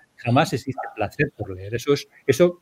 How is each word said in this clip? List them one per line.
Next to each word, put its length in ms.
jamás 380
existe 260
placer 400
por 180
leer. 220
Eso 160
es, 160
eso 360